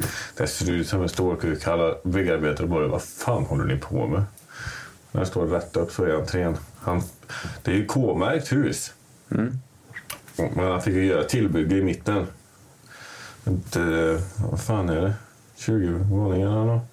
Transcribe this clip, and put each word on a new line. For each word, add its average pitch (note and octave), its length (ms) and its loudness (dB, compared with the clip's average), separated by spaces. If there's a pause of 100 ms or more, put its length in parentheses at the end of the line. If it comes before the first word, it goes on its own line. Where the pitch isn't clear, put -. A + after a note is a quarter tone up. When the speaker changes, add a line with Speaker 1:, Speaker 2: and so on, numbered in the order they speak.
(360)
Speaker 1:
det D#2 100 2
ser - 260 0
ut E2+ 160 0
som G2 140 2
en F2 60 2
stålkuk. E2+ 580 0
Alla E2 280 2 (100)
byggarbetare E2+ 640 0
bara, D#2+ 220 2
"Vad - 140 0
fan - 420 -2
håller C#2 200 0
ni C#2 120 0
på - 300 -2
med?" F2+ 180 2 (880)
När - 80 2
han F#2+ 60 2
står - 200 -2
rätt - 300 -2
upp E2+ 160 0
så F#2 120 0
är D#2 100 2
entrén. E2+ 420 0 (240)
Han, F2+ 220 0 (600)
det - 80 -2
är F2+ 40 2
ju G#2 120 2
K-märkt A#2 640 0
hus. - 400 0 (380)
Speaker 2:
Mm. B2 280 0 (800)
Speaker 1:
Men F2 340 0
han F2+ 120 0
fick G2 120 0
ju F#2+ 120 4
göra F#2 180 4
tillbygge F2+ 520 2
i F#2+ 60 4
mitten. F#2 440 0 (1200)
Ett, F#2 320 -2
eh, E2 440 2 (300)
vad F#2 100 0
fan G2+ 280 0
är D#2+ 120 2
det? G2 140 2 (420)
Tjugo G2+ 360 2 (120)
våningar G2 460 2
eller A2 140 2
nåt? A#2 180 2 (100)